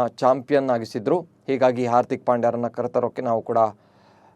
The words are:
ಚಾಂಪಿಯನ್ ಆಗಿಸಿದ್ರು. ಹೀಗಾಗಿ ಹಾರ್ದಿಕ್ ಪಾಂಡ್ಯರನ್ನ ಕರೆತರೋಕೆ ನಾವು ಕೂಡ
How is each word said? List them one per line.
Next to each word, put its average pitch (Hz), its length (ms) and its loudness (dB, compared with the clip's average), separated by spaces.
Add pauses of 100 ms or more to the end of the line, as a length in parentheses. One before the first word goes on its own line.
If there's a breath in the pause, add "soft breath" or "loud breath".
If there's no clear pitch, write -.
ಚಾಂಪಿಯನ್ 135 600 0
ಆಗಿಸಿದ್ರು. 120 520 -2
ಹೀಗಾಗಿ 127 640 -2
ಹಾರ್ದಿಕ್ 120 400 0
ಪಾಂಡ್ಯರನ್ನ 120 420 0
ಕರೆತರೋಕೆ 120 540 -4
ನಾವು 113 200 -2
ಕೂಡ 117 160 -2 (800 soft breath)